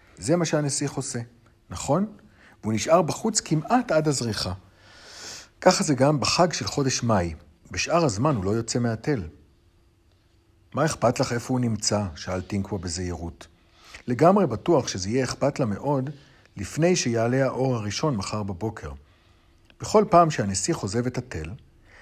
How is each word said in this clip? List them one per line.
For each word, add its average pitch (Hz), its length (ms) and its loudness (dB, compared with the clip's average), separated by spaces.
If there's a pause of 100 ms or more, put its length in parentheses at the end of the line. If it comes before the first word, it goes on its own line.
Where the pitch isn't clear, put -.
(180)
זה 110 180 0
מה 175 100 2
שהנסיך 147 480 -2
עושה, 127 260 -8 (500)
נכון? 175 480 -2 (440)
והוא 110 120 -2
נשאר 156 280 4
בחוץ 214 380 -2
כמעט 214 520 0
עד 156 160 4
הזריחה. 113 460 -2 (1080)
ככה 185 220 6
זה 151 120 2
גם 139 240 4
בחג 170 340 2
של - 120 -6
חודש 135 380 -2
מאי. 95 300 2 (380)
בשאר 156 340 0
הזמן 131 300 0
הוא 92 100 -4
לא 98 60 0
יוצא 117 280 -2
מהתל." 117 480 -2 (1500)
"מה 135 120 0
אכפת 123 340 2
לך 131 120 0
איפה 120 220 -4
הוא 127 60 2
נמצא?" 107 460 0 (100)
שאל 92 260 -6
טינקווה 98 360 -4
בזהירות. 85 720 -8 (600)
לגמרי 170 400 4
בטוח 135 400 0
שזה 95 220 -6
יהיה 127 140 0
אכפת 127 360 -2
לה 135 60 0
מאוד 131 440 -2 (480)
לפני 160 380 0
שיעלה 123 500 0
האור 127 300 0
הראשון 113 400 -2
מחר 107 280 -4
בבוקר. 101 480 -8 (880)
בכל 208 300 4
פעם 170 220 8
שהנסיך 107 460 -2
עוזב 113 280 -4
את 127 120 -6
התל, 85 340 -8 (500)